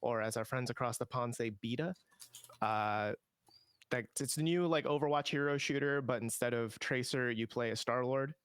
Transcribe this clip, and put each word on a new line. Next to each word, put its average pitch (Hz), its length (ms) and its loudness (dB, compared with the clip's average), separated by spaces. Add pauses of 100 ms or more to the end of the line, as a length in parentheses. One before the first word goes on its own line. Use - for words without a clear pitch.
or 120 200 2
as 110 160 0
our 113 80 -2
friends 123 240 -2
across 120 280 -2
the 123 80 -2
pond 120 300 -2
say, 117 160 -2 (100)
beta. 123 320 -2 (680)
Uh, 107 520 2 (800)
that, 123 140 0 (140)
it's 135 180 -2
a 151 60 0
new, 175 240 2
like, 160 180 4
Overwatch 147 440 2
hero 143 280 2
shooter, 143 440 2
but 123 200 0
instead 117 320 0
of 117 260 -2
Tracer, 127 520 0
you 113 160 0
play 117 240 0
a 113 40 0
Star-Lord 127 580 0 (120)